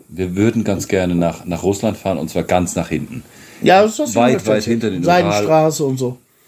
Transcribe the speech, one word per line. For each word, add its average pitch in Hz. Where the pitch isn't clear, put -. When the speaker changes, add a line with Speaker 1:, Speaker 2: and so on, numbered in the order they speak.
Speaker 1:
Wir 90
würden 110
ganz 98
gerne 92
nach, 85
nach 85
Russland 98
fahren, 92
und 78
zwar 82
ganz 90
nach 85
hinten. 76
Speaker 2:
Ja, 185
das 220
hast 294
du 117
Speaker 1:
Weit, 120
Speaker 2:
gesagt, 90
Speaker 1:
weit 107
hinter 117
den 92
Ural. 175
Speaker 2:
Seidenstraße 156
und 131
so. 127